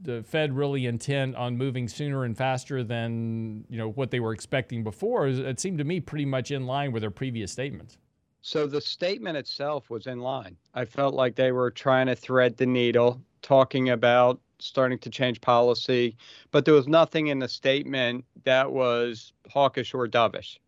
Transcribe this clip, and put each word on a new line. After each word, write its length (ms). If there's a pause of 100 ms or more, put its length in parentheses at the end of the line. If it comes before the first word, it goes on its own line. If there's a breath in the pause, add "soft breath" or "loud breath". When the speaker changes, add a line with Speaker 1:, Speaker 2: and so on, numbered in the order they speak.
Speaker 1:
the 220
Fed 300
really 320
intent 500
on 220
moving 300
sooner 380
and 120
faster 460
than, 840
you 80
know, 140
what 200
they 80
were 140
expecting 500
before? 440
It 320
seemed 180
to 60
me 160
pretty 260
much 260
in 160
line 240
with 100
their 100
previous 400
statements. 460 (440)
Speaker 2:
So 260
the 140
statement 560
itself 520
was 160
in 140
line. 380 (160)
I 120
felt 280
like 220
they 160
were 200
trying 360
to 80
thread 420
the 80
needle, 560 (200)
talking 480
about 500 (180)
starting 400
to 120
change 300
policy, 760 (340 loud breath)
but 140
there 80
was 140
nothing 400
in 120
the 80
statement 800 (180)
that 280
was 600 (160)
hawkish 440
or 140
dovish. 500 (100)